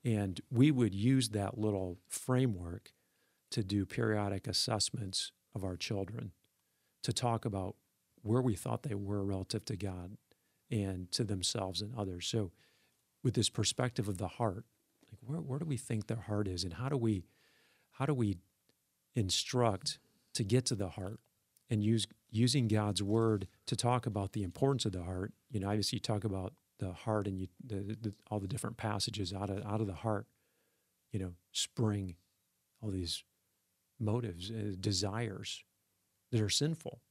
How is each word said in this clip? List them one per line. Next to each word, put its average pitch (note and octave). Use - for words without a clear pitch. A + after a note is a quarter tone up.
And G2+
we C3
would A#2+
use A#2+
that G2+
little G2
framework G#2
to A2+
do G2
periodic G#2
assessments G2+
of F#2+
our F2+
children, G2+
to -
talk A#2
about G2
where A#2
we A#2+
thought -
they A2+
were G2+
relative G2
to -
God F#2
and F#2+
to -
themselves G2
and A2
others. F#2
So G#2
with B2+
this A2+
perspective A#2
of F2+
the F#2+
heart, G#2+
like, G#2
where, C#3
where C#3+
do E3
we C#3+
think A2
their A2
heart G#2
is, F2+
and F2
how G#2
do D3
we, A2
how C3
do D3+
we G#2
instruct A2
to A#2+
get A#2+
to A#2
the F#2+
heart G2
and G#2+
use, A2
using A#2+
God's G#2
word G#2+
to A#2
talk A#2+
about G2
the G#2
importance C3
of G#2
the F2+
heart? F#2
You A2+
know, F#2+
obviously G#2
you -
talk G#2
about F#2+
the F#2
heart G#2+
and F#2+
you, F#2
the, G#2
the, A2
all G#2+
the G2
different A#2
passages G#2
out G2
of, G2+
out G#2+
of G#2
the F#2+
heart, G#2+
you G#2+
know, F2+
spring G2+
all G#2+
these F2+
motives, G#2
uh, G#2
desires G2+
that A#2
are G#2
sinful. -